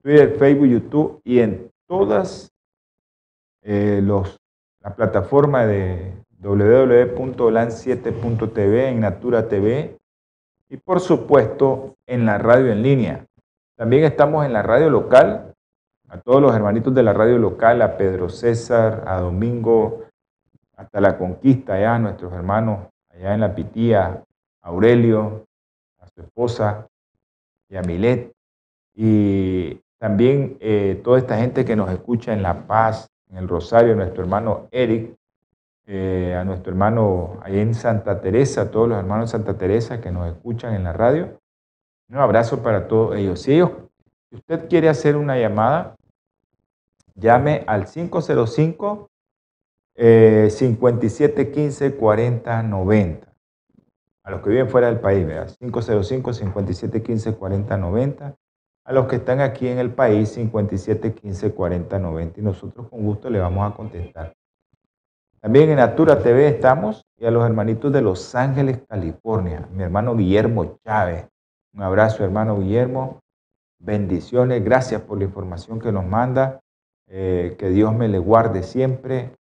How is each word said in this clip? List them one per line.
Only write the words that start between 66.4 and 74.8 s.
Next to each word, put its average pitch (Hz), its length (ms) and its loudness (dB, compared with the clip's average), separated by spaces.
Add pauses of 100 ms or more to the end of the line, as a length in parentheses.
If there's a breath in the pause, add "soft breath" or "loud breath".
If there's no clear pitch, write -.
estamos. 143 580 0 (120)
Y 113 80 -10
a 117 60 0
los 117 140 2
hermanitos 113 460 -2
de 139 100 2
Los 95 320 -2
Ángeles, 131 540 -2
California. 92 840 -6
Mi 95 120 -8
hermano 107 320 -2
Guillermo 104 720 0
Chávez. 90 420 -4 (460)
Un 101 100 -12
abrazo, 104 400 2
hermano 104 360 -2
Guillermo. 123 600 -4 (580)
Bendiciones. 104 840 -2
Gracias 117 380 -2